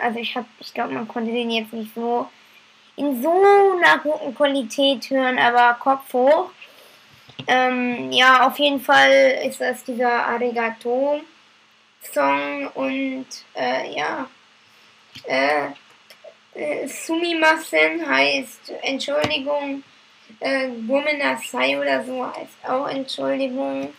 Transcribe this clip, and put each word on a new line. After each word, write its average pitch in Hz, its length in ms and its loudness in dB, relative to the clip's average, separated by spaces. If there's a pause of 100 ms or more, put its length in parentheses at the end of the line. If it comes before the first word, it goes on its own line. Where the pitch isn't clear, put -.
Also 233 160 -4
ich 220 160 -8
hab, 226 100 -6 (140)
ich - 120 -20
glaub, 247 200 -6
man 247 160 -6
konnte 226 240 -6
den 233 180 -2
jetzt 226 240 -4
nicht 220 220 -10
so 240 340 -2 (680)
in 277 260 -2
so 311 100 2
einer 381 680 6
guten 285 360 -4
Qualität 277 720 0
hören, 262 300 0
aber 240 400 6
Kopf 269 340 -2
hoch. 294 380 4 (960)
Ähm, 254 640 0
ja, 254 340 6
auf 262 140 0
jeden 285 220 2
Fall 269 640 6
ist 254 180 -6
das 247 220 -4
dieser 240 440 -2
Arigato-Song 277 2500 -4
und, 269 500 -4 (300)
äh, 254 400 -4
ja. 151 340 -6 (960)
Äh, 139 460 0 (840)
äh, 294 340 -6
Sumimasen 320 1200 0
heißt 277 680 -2 (100)
Entschuldigung, 285 1000 -4 (560)
äh, 269 280 -2 (200)
Gomenasai 277 920 -2
oder 277 240 -2
so 254 240 -8
heißt - 400 -14
auch 269 220 -2
Entschuldigung. 269 1080 -4